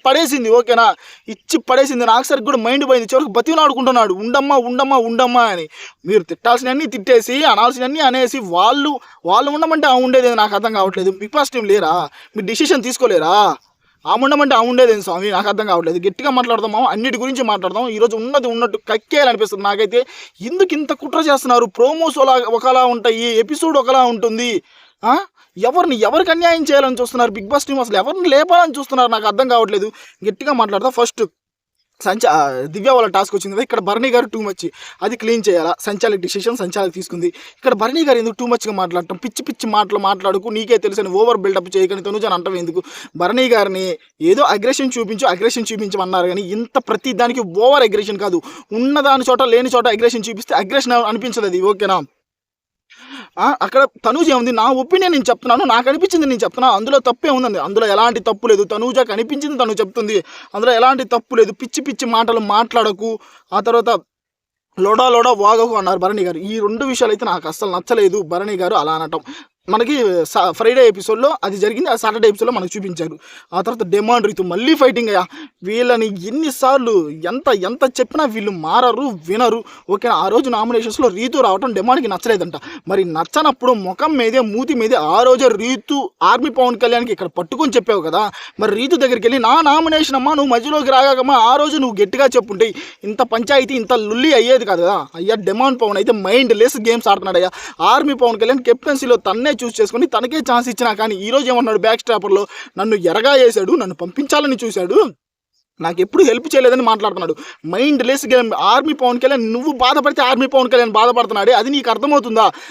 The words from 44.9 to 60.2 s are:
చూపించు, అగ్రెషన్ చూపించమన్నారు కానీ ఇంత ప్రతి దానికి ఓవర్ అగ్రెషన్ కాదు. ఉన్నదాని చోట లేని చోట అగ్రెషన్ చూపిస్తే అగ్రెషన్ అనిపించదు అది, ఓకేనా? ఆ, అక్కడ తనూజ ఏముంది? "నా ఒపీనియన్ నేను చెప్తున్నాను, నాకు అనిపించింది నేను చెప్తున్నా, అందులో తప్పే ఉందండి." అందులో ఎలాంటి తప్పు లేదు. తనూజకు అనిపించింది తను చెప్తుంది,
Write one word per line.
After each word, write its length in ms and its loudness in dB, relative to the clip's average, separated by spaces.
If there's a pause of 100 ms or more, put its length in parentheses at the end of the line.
చూపించు, 280 -4
అగ్రెషన్ 460 0
చూపించమన్నారు 540 -4
కానీ 160 -4
ఇంత 360 -4
ప్రతి 340 -6
దానికి 280 -2
ఓవర్ 420 2
అగ్రెషన్ 360 2
కాదు. 240 -2 (300)
ఉన్నదాని 580 2
చోట 120 2
లేని 260 2
చోట 200 2
అగ్రెషన్ 400 0
చూపిస్తే 260 -8
అగ్రెషన్ 380 0
అనిపించదు 540 -2
అది, 140 -2
ఓకేనా? 420 0 (1400)
ఆ, 240 0
అక్కడ 220 2
తనూజ 460 0
ఏముంది? 220 0
"నా 180 2
ఒపీనియన్ 420 2
నేను 180 0
చెప్తున్నాను, 340 0
నాకు 240 2
అనిపించింది 380 0
నేను 180 -2
చెప్తున్నా, 240 0
అందులో 300 2
తప్పే 300 -2
ఉందండి." 300 0
అందులో 280 0
ఎలాంటి 340 2
తప్పు 260 -4
లేదు. 180 4
తనూజకు 480 -2
అనిపించింది 460 -4
తను 140 0
చెప్తుంది, 520 -2 (300)